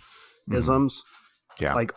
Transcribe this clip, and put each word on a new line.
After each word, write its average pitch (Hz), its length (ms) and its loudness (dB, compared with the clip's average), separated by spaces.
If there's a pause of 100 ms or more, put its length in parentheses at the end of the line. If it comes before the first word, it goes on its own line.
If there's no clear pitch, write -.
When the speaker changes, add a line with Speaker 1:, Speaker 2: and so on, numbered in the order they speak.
(460)
Speaker 1:
Mm-hmm. 104 120 -2
Speaker 2:
isms 131 440 0 (560)
Speaker 1:
Yeah. 71 160 0
Speaker 2:
like 117 220 -2